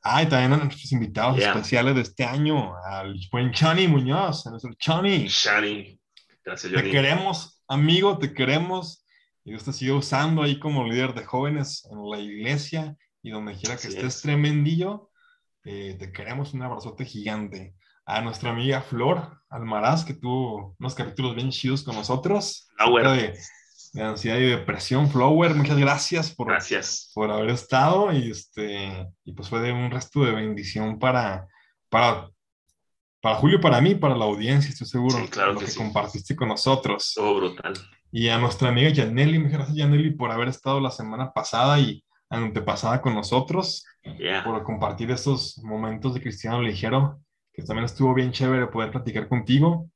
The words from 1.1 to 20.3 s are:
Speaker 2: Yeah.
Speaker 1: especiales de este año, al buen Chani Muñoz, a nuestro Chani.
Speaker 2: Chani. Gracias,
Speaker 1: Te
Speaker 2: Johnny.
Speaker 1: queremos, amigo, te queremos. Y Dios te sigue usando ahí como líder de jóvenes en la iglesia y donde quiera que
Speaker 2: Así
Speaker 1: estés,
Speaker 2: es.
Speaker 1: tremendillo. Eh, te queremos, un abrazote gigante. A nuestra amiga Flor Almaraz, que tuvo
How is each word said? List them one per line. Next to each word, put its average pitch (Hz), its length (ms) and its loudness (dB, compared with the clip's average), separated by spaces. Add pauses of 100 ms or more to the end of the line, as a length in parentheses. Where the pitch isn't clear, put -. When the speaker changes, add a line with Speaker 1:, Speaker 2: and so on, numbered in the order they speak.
Speaker 2:
Yeah. 101 140 4
Speaker 1:
especiales 120 420 2
de 127 80 2
este - 220 -6
año, 135 500 -2 (100)
al 95 340 -8 (140)
buen 123 200 0
Chani 165 360 4
Muñoz, 147 580 2
a 117 40 -12
nuestro 117 240 -12
Chani. 170 520 0
Speaker 2:
Chani. 104 720 -2 (460)
Gracias, - 260 -10
Speaker 1:
Te 180 80 2
Speaker 2:
Johnny. 131 120 0
Speaker 1:
queremos, 165 760 -2
amigo, 165 520 2
te - 160 -4
queremos. 165 720 -2 (360)
Y - 100 -18
Dios 107 120 -14
te 143 80 -6
sigue 131 200 -2
usando 143 500 2
ahí 143 160 0
como 143 260 -2
líder 123 300 -2
de 120 100 -10
jóvenes 143 680 -4
en 104 80 -16 (120)
la 104 80 -8
iglesia 143 760 -6 (280)
y 113 80 -14
donde 107 240 -10
quiera 110 220 -6
que 117 120 -12
Speaker 2:
Así 98 80 -10
Speaker 1:
estés, 127 200 -6
Speaker 2:
es. - 40 -14
Speaker 1:
tremendillo. 151 880 0 (560)
Eh, 98 340 -12
te 92 140 -14
queremos, 120 400 -8
un 131 80 -8
abrazote 120 460 -10
gigante. 104 680 -8 (320)
A - 140 -2
nuestra 117 300 -6
amiga 123 320 -2
Flor 139 680 -2
Almaraz, 117 560 0
que 147 80 -8
tuvo 123 680 -4